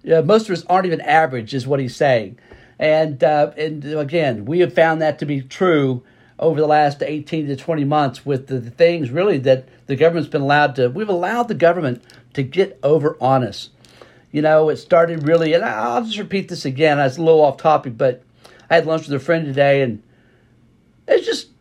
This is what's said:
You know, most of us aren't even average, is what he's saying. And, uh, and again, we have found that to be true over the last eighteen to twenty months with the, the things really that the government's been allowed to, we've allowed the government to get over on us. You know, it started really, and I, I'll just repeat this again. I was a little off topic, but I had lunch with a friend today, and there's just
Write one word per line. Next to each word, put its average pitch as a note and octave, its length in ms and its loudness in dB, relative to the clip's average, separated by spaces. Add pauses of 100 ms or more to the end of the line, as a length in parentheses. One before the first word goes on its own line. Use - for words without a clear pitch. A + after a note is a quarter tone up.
You - 80 -8
know, D#3+ 120 4
most G#3+ 280 2
of - 20 -2
us E3 140 -6
aren't F#3 180 0
even E3 160 -4
average, C#3 540 0
is B2+ 120 -6
what C#3 140 0
he's B2+ 160 -8
saying. A#2+ 420 0 (400)
And, D#3 460 0
uh, D3+ 320 2
and D3+ 300 -8
again, C#3+ 580 -4
we D#3 140 -2
have E3+ 160 2
found D#3+ 260 2
that D3+ 200 -2
to D#3+ 40 -4
be C#3+ 160 -4
true C#3 640 0 (360)
over D#3 220 0
the D3+ 60 2
last D3 360 2
eighteen D3+ 440 -6
to C#3 100 -6
twenty D#3 280 -4
months C#3+ 420 -2
with C3+ 220 -4
the, C3 100 -6
the A#2 120 -10
things E3+ 380 0
really E3 300 0
that B2+ 280 0 (200)
the C#3 100 -4
government's E3 320 2
been C#3+ 140 -4
allowed C#3+ 340 2
to, B2+ 120 2
we've G3 200 -6
allowed G3+ 360 -2
the A3 100 -6
government E3 480 0 (320)
to C#3+ 80 -4
get F3+ 400 -2
over D3 360 0
on B2+ 260 2
us. - 260 -12 (600)
You D3+ 120 -2
know, D#3 260 4
it D3 80 -2
started E3 500 0
really, E3 280 2
and F#3+ 100 2
I, A#3+ 80 -4
I'll A#3 320 -2
just G#3+ 140 -8
repeat F#3+ 300 -6
this E3 180 -10
again. C#3+ 340 2
I C#3 40 2
was B2+ 120 -2
a E3+ 60 -6
little D#3+ 180 6
off C#3 160 4
topic, D3 400 0
but B2+ 260 -2 (460)
I E3 60 2
had D#3+ 100 4
lunch D#3 240 -4
with C#3+ 60 -4
a C3 100 -6
friend E3 220 0
today, C#3 340 2
and A#2 220 -4 (1040)
there's - 180 2
just - 240 -6 (120)